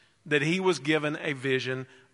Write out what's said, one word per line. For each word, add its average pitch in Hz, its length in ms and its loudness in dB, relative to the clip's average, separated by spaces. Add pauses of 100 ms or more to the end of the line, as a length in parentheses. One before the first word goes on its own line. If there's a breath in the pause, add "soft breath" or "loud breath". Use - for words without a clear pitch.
(240 soft breath)
that 147 180 2
he 165 160 2
was 185 200 2
given 151 420 0
a 165 140 -4
vision 131 520 -2 (280 soft breath)